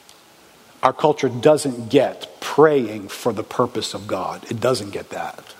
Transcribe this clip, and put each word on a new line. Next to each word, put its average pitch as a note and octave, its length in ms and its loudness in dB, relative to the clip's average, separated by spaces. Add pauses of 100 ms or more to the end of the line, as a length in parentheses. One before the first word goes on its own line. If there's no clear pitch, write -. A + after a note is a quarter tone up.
(840)
Our B2+ 120 4
culture D3 340 2
doesn't A#2+ 640 2
get - 500 0
praying A#2+ 680 2
for - 260 -4
the G#2+ 100 -6
purpose - 480 -4
of G2+ 140 -10
God. F#2+ 440 -6
It A2+ 80 -4
doesn't G#2+ 320 -2
get G2 200 -10
that. - 500 -12